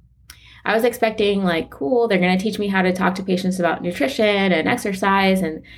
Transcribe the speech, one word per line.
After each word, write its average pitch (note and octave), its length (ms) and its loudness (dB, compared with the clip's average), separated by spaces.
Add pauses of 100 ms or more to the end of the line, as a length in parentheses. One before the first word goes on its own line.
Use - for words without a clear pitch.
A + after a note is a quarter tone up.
(640)
I G3+ 100 0
was A3+ 100 2
expecting, A3 580 0
like, E3 280 -2
cool, A#3+ 360 0
they're G3+ 120 2
gonna F3+ 200 2
teach G#3+ 200 -4
me G#3 100 -2
how F#3+ 140 0
to F#3 100 2
talk F#3 240 -2
to F#3 60 -8
patients F#3 360 -2
about E3 240 0
nutrition G3+ 720 0
and D#3+ 160 0
exercise G3 760 2
and, D#3+ 220 -6 (140)